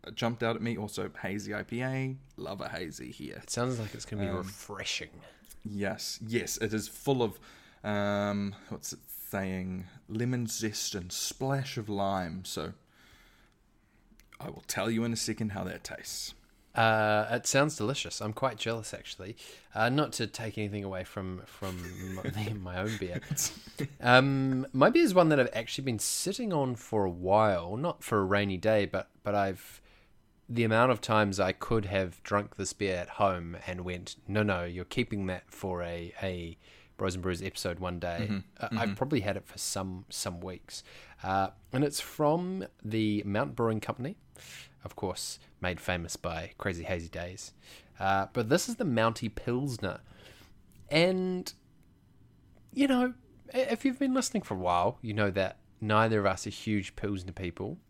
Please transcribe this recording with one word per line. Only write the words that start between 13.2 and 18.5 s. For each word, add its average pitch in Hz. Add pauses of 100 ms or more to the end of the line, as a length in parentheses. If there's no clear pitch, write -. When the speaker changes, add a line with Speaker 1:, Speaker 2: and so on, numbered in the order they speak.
Speaker 1:
I -
will -
tell 110
you 113
in 117
a 110
second 110
how 95
that 87
tastes. - (420)
Speaker 2:
Uh, 110
it 120
sounds 143
delicious. 110
I'm 107
quite 123